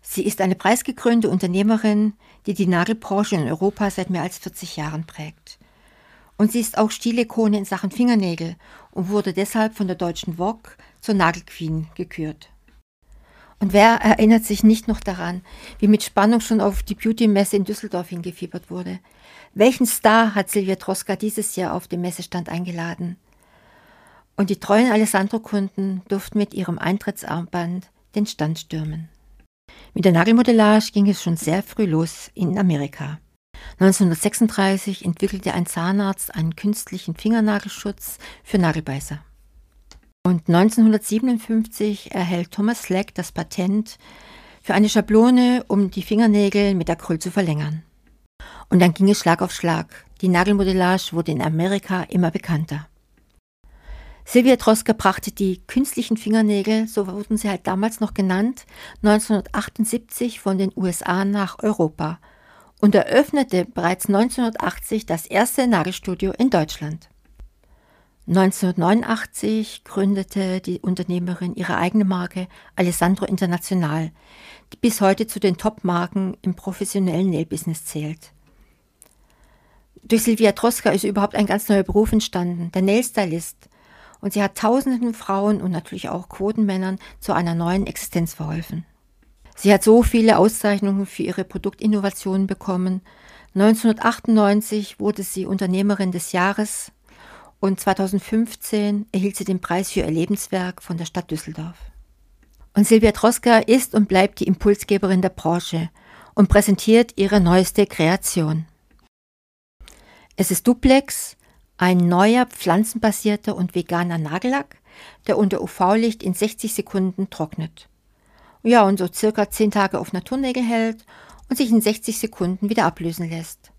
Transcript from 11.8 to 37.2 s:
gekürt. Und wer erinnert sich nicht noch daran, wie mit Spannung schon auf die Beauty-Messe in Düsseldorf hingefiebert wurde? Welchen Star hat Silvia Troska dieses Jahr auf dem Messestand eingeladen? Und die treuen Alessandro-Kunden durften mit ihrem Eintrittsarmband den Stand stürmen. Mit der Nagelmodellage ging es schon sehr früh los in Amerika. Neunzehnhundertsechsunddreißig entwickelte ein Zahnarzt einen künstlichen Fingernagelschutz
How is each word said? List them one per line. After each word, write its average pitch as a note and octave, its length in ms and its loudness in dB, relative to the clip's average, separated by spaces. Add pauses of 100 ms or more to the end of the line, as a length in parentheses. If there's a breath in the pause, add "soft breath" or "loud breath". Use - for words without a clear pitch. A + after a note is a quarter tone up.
gekürt. D#3 540 -10 (1080 soft breath)
Und F#3+ 160 -2
wer A3 280 8
erinnert A3 420 6
sich G#3 200 -2
nicht A3 240 6
noch A3 120 -2
daran, F3+ 420 -8 (380 loud breath)
wie G#3 80 2
mit G#3+ 160 4
Spannung A3 360 2
schon A3 220 0
auf G3 220 -2
die G3+ 100 -8
Beauty-Messe G#3+ 600 0
in G3+ 80 2
Düsseldorf F#3 460 -8
hingefiebert F3 600 -12
wurde? F3+ 300 -10 (560 soft breath)
Welchen A#3+ 320 4
Star A3 480 2
hat G3 160 -2
Silvia F#3+ 240 0
Troska F#3+ 400 -6
dieses G#3+ 400 -6
Jahr F3+ 180 -4
auf F3 140 -8
dem F3 140 -6
Messestand F3 480 -8
eingeladen? E3+ 680 -8 (1200 soft breath)
Und G3+ 160 0
die F#3+ 80 -4
treuen A3+ 320 2
Alessandro-Kunden G3 1160 -2
durften G3 280 -4
mit G3+ 160 -2
ihrem F3 240 -4
Eintrittsarmband F3 1120 -4 (240)
den G#3 140 0
Stand D#3 320 -4
stürmen. D#3 500 -8 (840 loud breath)
Mit F3+ 120 0
der F#3 60 8
Nagelmodellage G#3+ 800 6
ging G3+ 180 4
es F#3+ 140 -2
schon E3+ 140 0
sehr F3+ 260 -2
früh - 220 -2
los D#3+ 500 -2
in F3+ 240 -2
Amerika. D3+ 600 -2 (600 loud breath)
Neunzehnhundertsechsunddreißig F#3+ 1200 2
entwickelte F#3 500 -4
ein F3 120 -2
Zahnarzt F#3+ 680 -4
einen D#3+ 200 -4
künstlichen F#3 600 -6
Fingernagelschutz G#3+ 1040 -2 (240 loud breath)